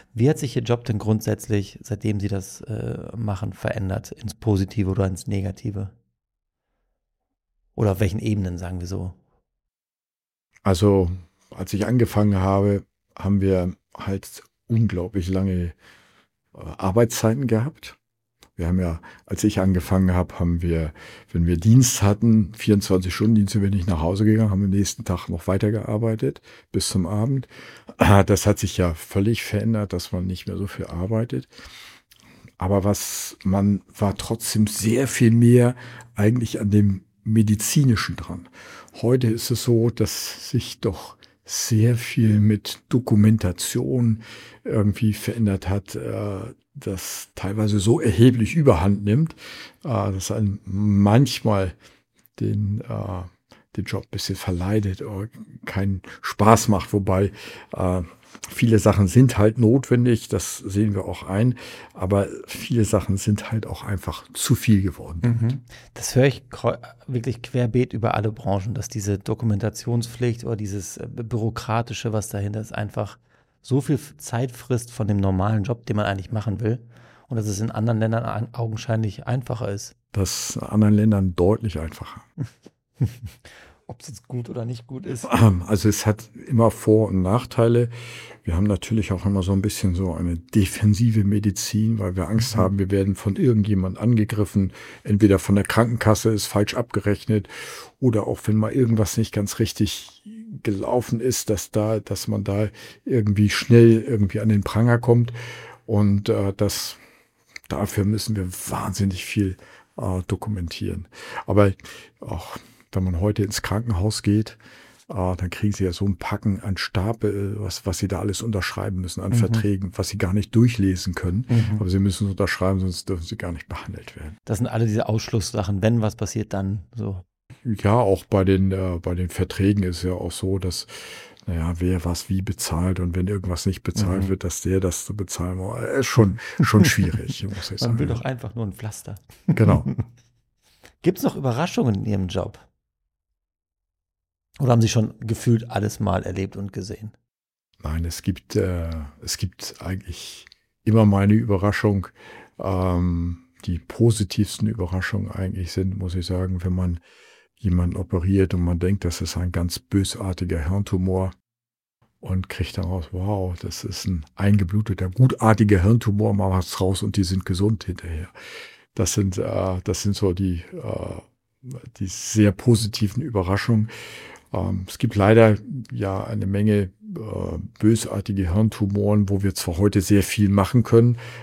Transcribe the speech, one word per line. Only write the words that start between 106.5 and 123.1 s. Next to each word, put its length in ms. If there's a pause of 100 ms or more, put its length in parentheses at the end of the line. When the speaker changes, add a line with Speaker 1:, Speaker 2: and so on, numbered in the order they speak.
Speaker 2:
das, 400 (720)
dafür 380
müssen 280
wir 140 (220)
wahnsinnig 560
viel, 320 (400)
äh, 280
dokumentieren. 800 (400)
Aber 260 (480)
auch 360 (380)
wenn 100
man 160
heute 220
ins 200
Krankenhaus 600
geht, 340 (520)
äh, 280
dann 140
kriegen 240
sie 100
ja 80
so 140
ein 100
Packen 440
an 160
Stapel, 840
was, 280
was 120
sie 100
da 120
alles 220
unterschreiben 580
müssen 220
an 100
Speaker 1:
Mhm. 40
Speaker 2:
Verträgen, 600
was 120
sie 100
gar 140
nicht 240
durchlesen 580
können. 340
Speaker 1:
Mhm. 320
Speaker 2:
Aber 100
sie 80
müssen 280
es 60
unterschreiben, 480
sonst 280
dürfen 160